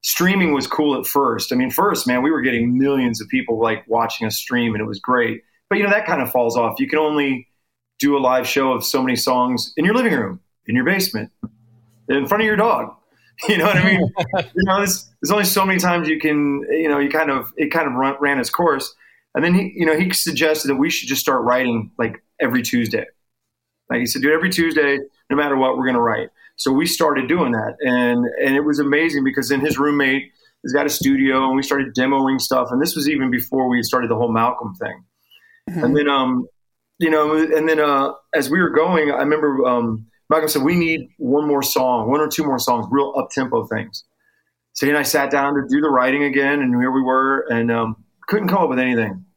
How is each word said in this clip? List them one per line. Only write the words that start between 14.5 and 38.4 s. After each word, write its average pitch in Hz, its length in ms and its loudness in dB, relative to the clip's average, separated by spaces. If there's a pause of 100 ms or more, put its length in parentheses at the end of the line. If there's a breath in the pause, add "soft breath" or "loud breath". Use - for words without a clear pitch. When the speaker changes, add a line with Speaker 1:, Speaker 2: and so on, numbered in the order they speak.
Speaker 1:
You 185 80 2
know, 196 140 2
there's, 202 320 -4 (100)
there's 143 100 -4
only 208 140 2
so 190 220 2
many 185 120 2
times 175 300 0
you 156 100 0
can, 147 520 0
you 160 180 0
know, 143 100 2
you 139 120 0
kind 156 200 0
of, 131 280 -4
it 147 120 0
kind 160 160 0
of 135 60 -4
run, 135 280 -2
ran 143 180 0
its 120 100 -2
course. 147 460 -2 (400 soft breath)
And 151 100 0
then 175 100 2
he, 185 220 0
you 170 100 0
know, 156 100 2
he 180 160 0
suggested 156 560 -2
that 135 80 0
we 143 140 0
should - 180 -6
just 131 120 -2
start 131 240 0
writing, 120 540 0
like, 113 220 -4 (200)
every 247 220 0
Tuesday. 190 440 -2 (840)
Like 120 120 -2
he 123 60 -2
said, 127 160 -4
"Dude, 147 100 4
every 165 180 2
Tuesday, 151 480 0 (320)
no 139 60 0
matter 143 200 0
what, 131 220 2
we're 127 80 -2
gonna 123 140 0
write." 113 300 -2 (260 soft breath)
So - 160 0
we 143 120 2
started 143 440 0
doing 151 240 0
that, 110 280 -4
and, 123 460 2 (180)
and 135 120 2
it 143 80 2
was 147 160 0
amazing 143 440 0
because 135 240 -2
then 135 120 0
his 135 180 -2
roommate 139 540 0 (320 soft breath)
has 127 80 -6
got 143 120 2
a 147 40 0
studio, 135 580 2
and 131 100 0
we 139 60 0
started 135 320 -2
demoing 135 460 0
stuff. 127 320 0
And 127 100 0
this 165 140 -2
was 143 120 -2
even 131 220 0
before 127 380 -2
we 123 160 0
started 120 260 -2
the 113 60 0
whole 117 160 0
Malcolm 113 420 -2
thing. - 300 -10 (640 soft breath)
Speaker 3:
Mm-hmm. 170 140 -4
Speaker 1:
And 131 120 2
then, 147 120 2
um, 127 380 0 (520)
you 165 100 2
know, 156 280 4
and 156 320 2
then, 156 100 2
uh, 143 340 2 (220)
as 135 160 0